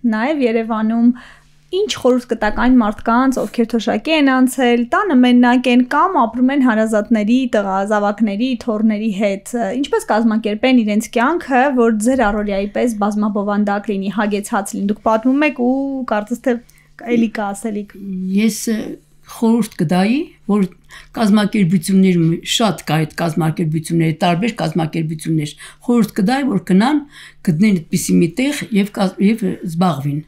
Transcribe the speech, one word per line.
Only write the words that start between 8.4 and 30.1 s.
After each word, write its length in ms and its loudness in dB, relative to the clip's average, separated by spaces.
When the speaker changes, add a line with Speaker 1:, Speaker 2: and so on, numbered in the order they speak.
Speaker 1:
թոռների 540 -2
հետ, 400 -4
ը, 200 -4
ինչպես 360 -4
կազմակերպեն 720 2
իրենց 300 -2
կյանքը, 600 0
որ 260 2
ձեր 260 0
առօրյայի 460 -2
պես 260 -2
բազմաբովանդակ 920 -2
լինի, 240 -4
հագեցած 580 -4
լինի։ 160 -4
Դուք 140 -4
պատմում 420 2
եք 160 -2
ու 160 0
կարծես 380 -4
թե 140 0
էլի 300 0
կա 180 -6
ասելիք։ 500 -8
Speaker 2:
Ես, 320 2
ը, 140 -2
խորհուրդ 480 0
կտայի, 460 0
որ 180 0
կազմակերպություններում 1200 2
շատ 360 0
կա 140 -2
այդ 180 -2
կազմակերպությունները, 1000 -2
տարբեր 380 0
կազմակերպություններ, 1000 -4
խորհուրդ 360 0
կտայի, 320 0
որ 180 -2
գնան, 380 2
գտնեն 360 2
այդպիսի 400 -2
մի 160 4
տեղ 380 -2
և 220 0
կազ-, 280 -4
և 240 2
զբաղվին։ 640 -2